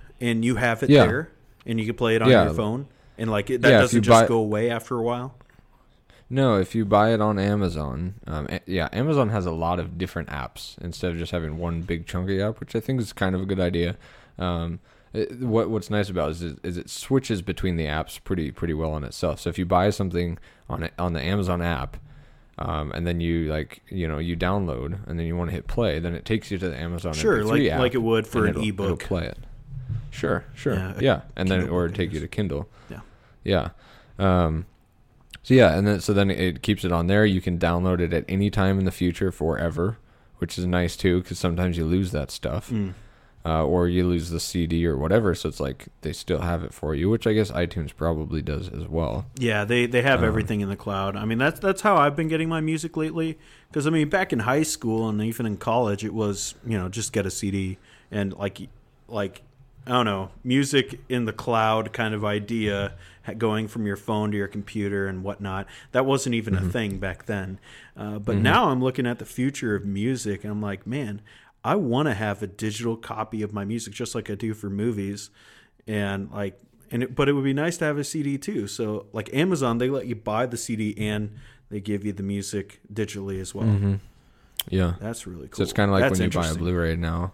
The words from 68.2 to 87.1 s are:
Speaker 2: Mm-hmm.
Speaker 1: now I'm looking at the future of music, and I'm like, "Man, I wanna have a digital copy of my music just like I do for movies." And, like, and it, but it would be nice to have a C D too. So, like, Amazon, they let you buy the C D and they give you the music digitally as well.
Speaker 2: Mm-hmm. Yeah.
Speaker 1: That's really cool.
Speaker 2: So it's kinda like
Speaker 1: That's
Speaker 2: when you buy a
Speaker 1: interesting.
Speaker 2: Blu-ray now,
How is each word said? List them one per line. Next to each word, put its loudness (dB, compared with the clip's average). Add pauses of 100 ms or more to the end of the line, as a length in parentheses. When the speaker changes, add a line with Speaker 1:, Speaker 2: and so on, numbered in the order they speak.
Speaker 2:
Mm-hmm. 2
Speaker 1:
now 6
I'm 2
looking 0
at -4
the -12
future -2
of -2
music, -2
and -6
I'm -4
like, -6
"Man, -6 (420)
I 2
wanna 2
have -2
a -4
digital -4
copy -8
of -6
my -6
music -6
just -8
like -6
I -4
do -4
for -8
movies." -4 (580)
And, -2
like, -6 (320)
and -2
it, -4
but 2
it 6
would 2
be 2
nice 0
to -2
have 0
a -2
C -6
D -2
too. -4
So, -4
like, -6
Amazon, 2
they 2
let -2
you -4
buy -2
the -6
C -6
D -2
and -2 (400)
they -6
give -4
you -4
the -8
music -6 (120)
digitally -6
as -10
well. -2
Speaker 2:
Mm-hmm. 4 (720)
Yeah. 2
Speaker 1:
That's -10
really -12
cool. -18
Speaker 2:
So 0
it's -4
kinda 4
like 6
Speaker 1:
That's 4
Speaker 2:
when 2
you -4
buy 0
a 2
Speaker 1:
interesting. -2
Speaker 2:
Blu-ray 2
now, -2